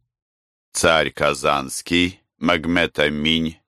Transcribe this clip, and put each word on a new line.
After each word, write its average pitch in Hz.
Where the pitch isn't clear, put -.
Царь 80
Казанский, 73
Магмед 85
Аминь, 78